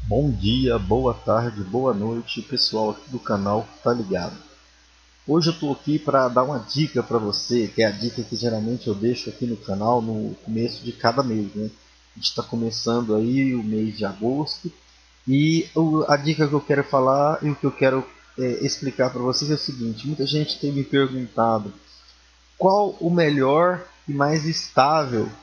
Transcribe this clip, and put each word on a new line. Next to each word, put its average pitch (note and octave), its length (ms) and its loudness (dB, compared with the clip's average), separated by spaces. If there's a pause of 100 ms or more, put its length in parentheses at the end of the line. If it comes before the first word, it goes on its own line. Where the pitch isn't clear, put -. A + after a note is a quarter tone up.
Bom C3+ 220 2
dia, A#2 480 0
boa A2+ 340 2
tarde, A2+ 520 -2
boa B2 280 0
noite, A2+ 480 -4
pessoal A2 500 -2
aqui - 200 -12
do B2+ 80 -6
canal G2+ 480 -2 (160)
Tá A#2+ 80 2
Ligado. F#2+ 460 -4 (880)
Hoje E3 220 4
eu E3 100 -4
tô C#3+ 140 -2
aqui D3+ 260 -2
pra C3+ 300 2
dar B2 140 4
uma C3+ 160 -2
dica B2+ 440 -2
pra A#2 140 0
você, G#2+ 500 0
que A2+ 160 0
é A2 40 4
a G2+ 40 2
dica A2+ 320 -6
que A2+ 140 -8
geralmente A2+ 500 -4
eu G#2 80 -2
deixo A2+ 340 -2
aqui B2 160 -6
no A#2 120 -4
canal A2 440 0
no G#2+ 320 -4 (120)
começo A2+ 360 -4
de A#2 120 -8
cada A#2+ 280 2
mês, A2 320 -2
né? G#2+ 160 -6 (460)
A A2 60 -18
gente - 120 -4
tá A#2+ 80 -4
começando A#2 720 -2
aí B2+ 400 2
o A#2+ 80 -2
mês G#2+ 360 -2
de G#2 80 -4
agosto B2 640 -4 (560)
e D3+ 480 4
o, D#3 320 4
a D3 80 4
dica D3 320 2
que C#3 60 0
eu C#3+ 80 2
quero C#3 240 2
falar C#3 560 4
e D3+ 80 0
o C#3 60 -2
que - 100 -6
eu C3+ 60 2
quero, C3 300 2 (380)
é, B2+ 260 -2
explicar C3 440 -2
pra B2+ 120 -6
vocês C3 300 0
é D3 40 2
o - 20 -4
seguinte. A#2+ 500 -6
Muita D3 180 -2
gente D3 320 -2
tem C#3+ 140 -4
me C#3 140 -2
perguntado A#2 880 0 (840)
qual G3 440 2
o E3+ 80 0
melhor E3 760 2 (220)
e D3 60 -6
mais D3 320 0
estável C#3 840 2 (160)